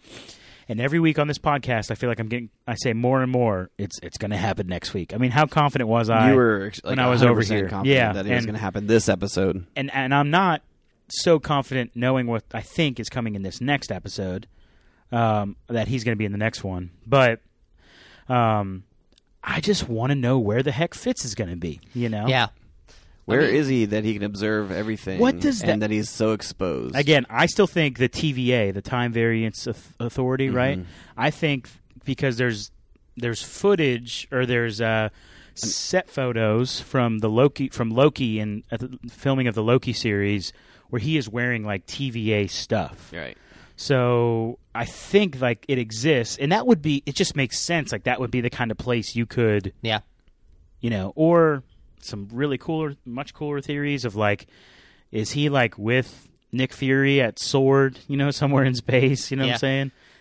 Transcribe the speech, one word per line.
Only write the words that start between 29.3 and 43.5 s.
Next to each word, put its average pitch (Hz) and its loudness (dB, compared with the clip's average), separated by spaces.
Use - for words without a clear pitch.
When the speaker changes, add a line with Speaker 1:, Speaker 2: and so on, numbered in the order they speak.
Speaker 1:
Auth-, - -10
Authority, 131 -2
Speaker 2:
Mm-hmm. 127 -2
Speaker 1:
right? 131 0
I 127 0
think 143 -2
because 131 -2
there's, 117 -2
there's 117 -4
footage 143 0
or 127 2
there's, 117 0
uh, 110 0
set - -2
photos 117 0
from 117 0
the 107 0
Loki, 131 2
from 117 -4
Loki 120 2
and, 107 -6
uh, 117 -4
the 127 -10
filming 135 -2
of 113 0
the 107 -2
Loki 120 2
series 101 -2
where 120 -4
he 156 -2
is 117 -2
wearing, 120 -4
like, 101 -6
T 135 -6
V 110 -2
A 104 2
stuff. - -6
Speaker 2:
Right. 73 -12